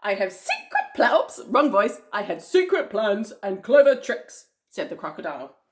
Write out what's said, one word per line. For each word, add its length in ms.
I 140
have 160
secret 540
pla-, 240
oops, 280
wrong 240
voice. 300
I 100
had 180
secret 480
plans 520
and 220
clever 320
tricks, 520
said 200
the 60
crocodile. 640